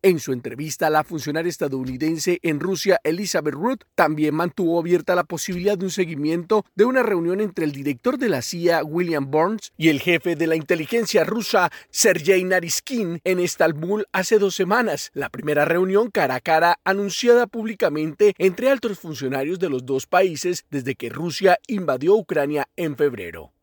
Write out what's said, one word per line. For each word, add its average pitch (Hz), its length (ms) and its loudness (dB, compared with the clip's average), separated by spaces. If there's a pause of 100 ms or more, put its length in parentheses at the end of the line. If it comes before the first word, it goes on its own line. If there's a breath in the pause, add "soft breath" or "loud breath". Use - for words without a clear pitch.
En 180 180 4
su 139 120 -6
entrevista, 131 560 -4
la 156 140 4
funcionaria 156 460 -4
estadounidense 147 920 -2
en 151 180 -2
Rusia, 185 420 0
Elizabeth 160 520 -2
Root, 220 300 -4 (120)
también 151 400 2
mantuvo 170 420 0
abierta 175 380 0
la 175 80 2
posibilidad 180 520 -4
de 180 100 -6
un 185 40 -4
seguimiento 170 760 -2 (120)
de 202 80 6
una 254 180 2
reunión 185 380 0
entre 190 240 -2
el 151 80 -2
director 143 440 -4
de 247 120 -2
la 143 140 0
cia, 170 420 0
William 156 440 -2
Burns, 170 480 -2
y 160 120 2
el 147 100 2
jefe 170 380 0
de 160 100 0
la 160 80 0
inteligencia 170 680 0
rusa, 202 480 0 (180 loud breath)
Sergei 185 540 2
Naryshkin, 185 800 -2
en 180 160 0
Estambul 170 720 0
hace 190 260 2
dos 196 160 2
semanas. 196 580 0
La 139 160 -6
primera 147 360 0
reunión 190 480 2
cara 151 240 0
a 156 40 -4
cara 165 440 4
anunciada 202 640 2
públicamente 190 880 0
entre 190 320 2
altos 226 300 -2
funcionarios 139 580 -6
de 175 120 -2
los 127 140 -4
dos 131 220 -4
países 180 640 0
desde 131 240 -6
que 120 140 -10
Rusia 175 580 0
invadió 170 480 0
Ucrania 151 640 -2
en 156 200 -4
febrero. 90 560 -4 (100)